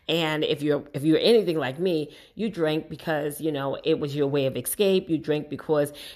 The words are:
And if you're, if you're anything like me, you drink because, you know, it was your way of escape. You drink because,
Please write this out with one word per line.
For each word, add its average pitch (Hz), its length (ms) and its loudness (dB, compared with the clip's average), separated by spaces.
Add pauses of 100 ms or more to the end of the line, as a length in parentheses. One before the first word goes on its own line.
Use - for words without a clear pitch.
And 156 360 0
if 147 200 0
you're, 147 300 0
if 139 100 -6
you're 156 160 4
anything 180 400 4
like 131 200 -4
me, 165 300 -2 (240)
you 208 160 -4
drink 156 400 -2
because, 151 520 -4
you 156 100 0
know, 139 320 -2
it 156 160 2
was 143 160 -4
your 147 100 2
way 139 200 2
of 131 100 -2
escape. 190 540 2
You 160 80 2
drink 151 320 -2
because, 147 420 0 (240)